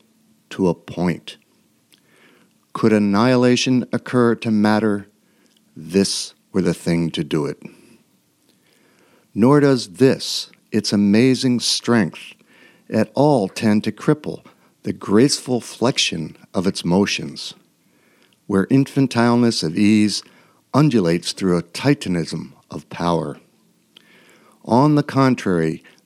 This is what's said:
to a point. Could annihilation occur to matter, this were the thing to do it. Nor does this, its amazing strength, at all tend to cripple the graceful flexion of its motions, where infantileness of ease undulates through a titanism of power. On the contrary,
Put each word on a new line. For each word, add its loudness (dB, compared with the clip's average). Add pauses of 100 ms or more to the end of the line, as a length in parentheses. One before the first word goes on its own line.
(500)
to -2
a 2
point. -6 (1400)
Could 0
annihilation 2
occur 0
to -6
matter, 0 (720)
this -2 (180)
were 0
the 0
thing -2
to -6
do -4
it. -10 (1700)
Nor 4
does 2
this, 0 (220)
its -2
amazing 2
strength, -2 (560)
at -2
all 2
tend -2
to -4
cripple -4 (380)
the -6
graceful 0
flexion -4 (160)
of -4
its -4
motions, -2 (920)
where 0
infantileness 0
of -4
ease 2 (500)
undulates 2
through -2
a -2
titanism -4 (160)
of -16
power. -4 (1300)
On 2
the 0
contrary, 0 (220)